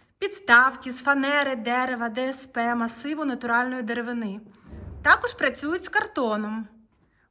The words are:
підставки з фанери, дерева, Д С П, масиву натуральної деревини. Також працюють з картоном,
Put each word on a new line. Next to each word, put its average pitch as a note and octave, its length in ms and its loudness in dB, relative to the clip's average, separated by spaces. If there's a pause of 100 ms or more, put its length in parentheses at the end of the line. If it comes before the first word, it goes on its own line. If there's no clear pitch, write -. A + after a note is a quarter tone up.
(200)
підставки C4 720 4
з B3 100 -8
фанери, C#4 540 2
дерева, A#3+ 540 -2
Д A3+ 120 -4
С C4 260 -6
П, A#3 280 -2
масиву C#4+ 500 -4
натуральної B3 580 -2
деревини. A#3 580 -6 (600)
Також F#4+ 320 4
працюють D#4 500 -2
з - 60 -10
картоном, A3 800 -2 (640)